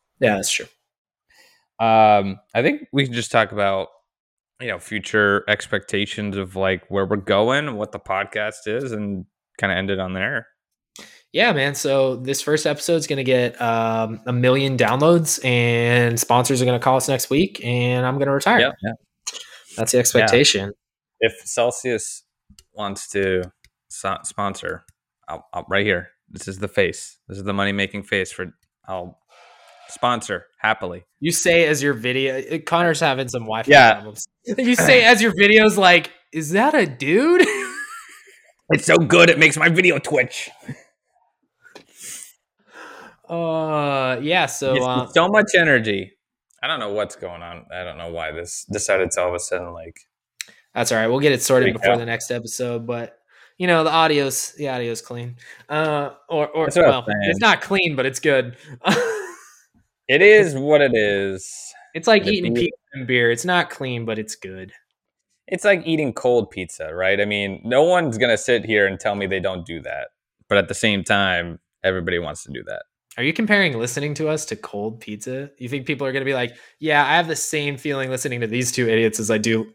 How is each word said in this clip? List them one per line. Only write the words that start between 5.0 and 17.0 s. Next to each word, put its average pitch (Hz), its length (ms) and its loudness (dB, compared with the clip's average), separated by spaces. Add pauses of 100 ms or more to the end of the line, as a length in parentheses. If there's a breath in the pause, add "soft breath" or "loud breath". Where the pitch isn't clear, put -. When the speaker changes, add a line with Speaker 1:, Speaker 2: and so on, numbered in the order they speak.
Speaker 2:
expectations 101 880 -4
of, 95 200 -8
like, 95 340 -2
where 98 160 -2
we're 104 100 -2
going 117 520 0
and 113 100 -10
what 104 140 -8
the 101 80 -14
podcast 104 640 -6
is, 120 260 -6
and 101 320 -8 (340)
kinda 98 160 -2
end 95 160 -4
it 95 100 -2
on 92 140 -6
there. 113 340 -6 (840 loud breath)
Speaker 1:
Yeah, 214 200 2
man. 143 220 0
So 135 420 0
this 127 260 -6
first 151 240 0
episode's 151 400 -2
gonna 135 180 -4
get, 123 360 0
um, 113 640 -2
a 123 60 -4
million 127 440 2
downloads, 143 680 2
and 120 760 2
sponsors 123 400 2
are 127 60 2
gonna 123 120 2
call 131 180 2
us 127 120 -2